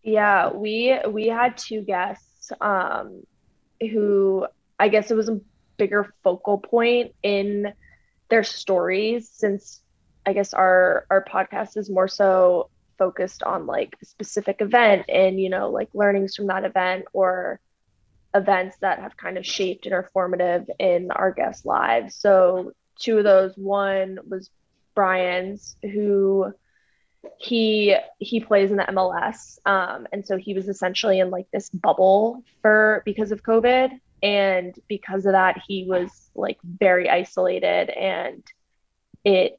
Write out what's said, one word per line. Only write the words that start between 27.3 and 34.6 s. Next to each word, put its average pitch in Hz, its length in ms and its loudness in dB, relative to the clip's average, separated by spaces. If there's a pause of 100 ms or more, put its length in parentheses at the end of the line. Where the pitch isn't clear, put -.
he, 214 580 0 (240)
he 220 220 -4
plays 196 300 2
in 202 60 0
the 190 100 -2
M 190 100 -4
L 185 160 0
S. - 520 -8
Um, 185 460 -2
and 196 160 -10
so 190 100 -2
he 190 160 -10
was 190 140 -6
essentially 190 520 0
in, 185 100 2
like, 185 220 -8
this - 180 -6
bubble 202 720 2 (180)
for, 214 440 4
because 208 260 -4
of 208 100 -6
covid. 247 500 2 (300)
And 196 540 0 (140)